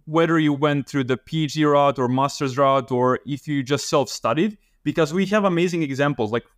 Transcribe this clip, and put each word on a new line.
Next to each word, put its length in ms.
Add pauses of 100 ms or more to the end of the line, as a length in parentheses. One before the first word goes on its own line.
whether 340
you 140
went 340
through 180
the 120
P 260
H 120
D 100
route 340
or 80
master's 500
route 340
or 340
if 200
you 160
just 280
self-studied, 680 (260)
because 300
we 120
have 180
amazing 400
examples. 480
Like, 140 (120)